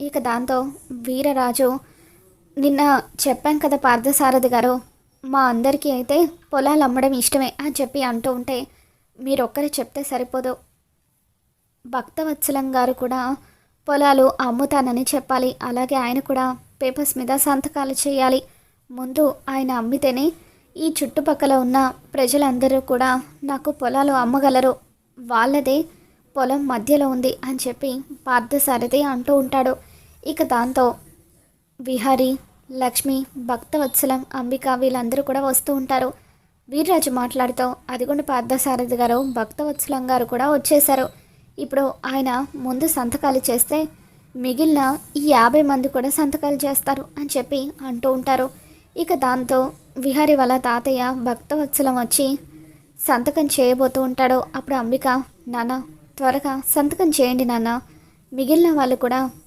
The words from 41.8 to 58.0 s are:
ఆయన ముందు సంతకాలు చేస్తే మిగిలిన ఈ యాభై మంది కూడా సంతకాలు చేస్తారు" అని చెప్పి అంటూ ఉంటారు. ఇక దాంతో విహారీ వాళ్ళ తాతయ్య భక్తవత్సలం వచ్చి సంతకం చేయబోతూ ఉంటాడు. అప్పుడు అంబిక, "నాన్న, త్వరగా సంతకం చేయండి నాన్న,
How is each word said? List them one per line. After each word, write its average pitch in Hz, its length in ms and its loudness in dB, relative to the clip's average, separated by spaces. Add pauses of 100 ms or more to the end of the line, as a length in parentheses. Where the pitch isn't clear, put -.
ఆయన 262 480 -2
ముందు 262 320 -4
సంతకాలు 262 540 -2 (100)
చేస్తే 302 380 0 (480)
మిగిలిన 269 640 2 (180)
ఈ 285 120 -2
యాభై 254 340 6
మంది 269 260 2
కూడా 262 220 -2
సంతకాలు 285 560 0
చేస్తారు" 277 380 -2 (140)
అని 285 180 -6
చెప్పి 262 240 -2 (260)
అంటూ 262 260 -2
ఉంటారు. 262 380 0 (460)
ఇక 339 180 -2
దాంతో 254 580 0 (260)
విహారీ 285 360 2
వాళ్ళ 262 220 4
తాతయ్య 254 560 -2 (160)
భక్తవత్సలం 285 680 -2
వచ్చి 247 300 0 (800)
సంతకం 285 380 2
చేయబోతూ 262 560 2
ఉంటాడు. 254 400 2 (120)
అప్పుడు 269 220 -4
అంబిక, 254 320 0 (400)
"నాన్న, 240 340 -4 (340)
త్వరగా 277 360 0 (220)
సంతకం 302 360 2
చేయండి 254 340 2
నాన్న, 240 360 -2 (520)